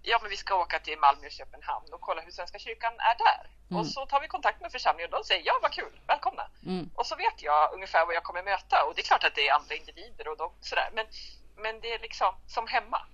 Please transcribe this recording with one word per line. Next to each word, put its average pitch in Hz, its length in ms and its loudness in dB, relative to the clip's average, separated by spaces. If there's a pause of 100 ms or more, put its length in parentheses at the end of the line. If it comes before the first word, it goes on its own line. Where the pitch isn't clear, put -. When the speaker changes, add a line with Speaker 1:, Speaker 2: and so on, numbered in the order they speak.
Speaker 1:
ja, 226 200 4
men 214 80 -8
vi 202 60 -6
ska - 180 0
åka 175 240 4
till 156 200 -4
Malmö 143 280 6
och - 60 -12
Köpenhamn 147 600 -10
och 170 80 -14
kolla 170 220 -4
hur 170 80 -20
Svenska 180 280 -12
kyrkan 226 340 -6
är - 260 2
där. - 320 2 (200)
Speaker 2:
Mm. 180 100 -2
Speaker 1:
Och 165 60 -2
så 269 200 -6
tar 277 140 2
vi 311 80 -8
kontakt 330 320 0
med 339 120 -10
församlingen 320 400 0
och 262 80 -2
de 440 40 -12
säger, 370 220 0
"Ja, 466 160 4
vad - 100 2
kul, - 340 -8
välkomna." - 420 0 (180)
Speaker 2:
Mm. 175 280 -4
Speaker 1:
Och - 120 -2
så - 100 -6
vet 381 260 -2
jag 151 320 6
ungefär 185 320 2
vad 170 80 -2
jag 170 100 0
kommer 175 180 -6
möta, 190 420 2
och - 100 -2
det - 60 -4
är - 40 -6
klart - 200 4
att 160 100 2
det 143 140 2
är 139 60 6
andra 147 200 0
individer 160 540 -12
och 156 80 -6
de, 160 240 -6
sådär, 147 340 -2
men, 220 120 -4 (500)
men 220 240 -6
det 226 120 -8
är 226 60 -6
liksom 220 360 0 (120)
som 233 200 -4
hemma 233 320 -2 (160)